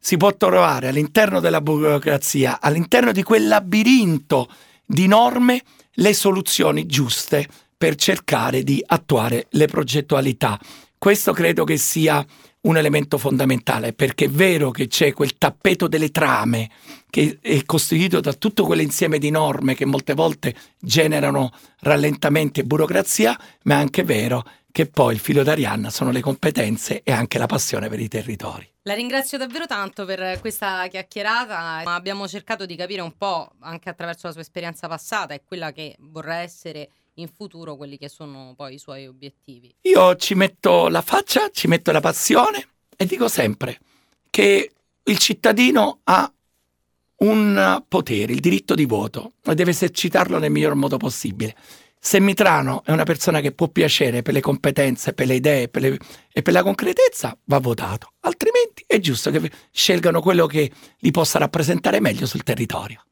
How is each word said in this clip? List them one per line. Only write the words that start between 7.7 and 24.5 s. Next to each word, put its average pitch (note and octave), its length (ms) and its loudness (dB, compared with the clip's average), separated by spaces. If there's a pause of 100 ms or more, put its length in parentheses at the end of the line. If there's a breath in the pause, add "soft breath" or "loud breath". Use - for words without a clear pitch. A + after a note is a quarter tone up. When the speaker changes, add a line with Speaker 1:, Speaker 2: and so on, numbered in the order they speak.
Speaker 1:
per D#3 200 0
cercare C3 680 -2
di C#3 220 0
attuare A#2 640 0
le D3+ 160 4
progettualità. C3+ 920 -2 (400 loud breath)
Questo G3+ 360 2
credo E3 320 2
che D#3 100 0
sia D3+ 500 0 (360 soft breath)
un E3 160 2
elemento D3 400 0
fondamentale, C3 760 -2
perché C3+ 340 0
è C3+ 40 0
vero D3+ 420 2
che B2+ 160 -4
c'è D#3+ 240 2
quel C#3+ 260 -4
tappeto F3 520 0
delle D#3 220 -2
trame A#2 580 0 (400 loud breath)
che D3+ 320 0
è D3+ 240 0
costituito E3 560 0
da C#3+ 120 -2
tutto G#3 320 -2
quell'insieme D#3 520 0
di D3 140 -2
norme C#3 440 0
che C#3 100 -4
molte C#3 280 -2
volte D#3 420 -2 (240 loud breath)
generano C#3+ 720 0 (280 soft breath)
rallentamenti D3 840 0
e - 40 0
burocrazia, F3 720 0 (260 loud breath)
ma C#3+ 120 2
è C#3+ 40 2
anche D3 240 0
vero A#2+ 420 -2 (260 soft breath)